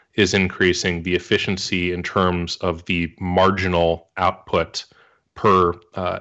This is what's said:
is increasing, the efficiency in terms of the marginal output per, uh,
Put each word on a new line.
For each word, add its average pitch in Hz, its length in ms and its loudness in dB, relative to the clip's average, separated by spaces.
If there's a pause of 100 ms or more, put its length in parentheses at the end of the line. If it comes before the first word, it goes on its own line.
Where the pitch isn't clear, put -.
(140)
is 101 200 2
increasing, 92 720 0
the 90 100 -2
efficiency 90 760 -2
in 87 100 -6
terms 90 540 0
of 82 300 -4
the 85 340 -4
marginal 92 960 2
output 92 680 -2 (520)
per, 92 380 4 (200)
uh, 92 260 -4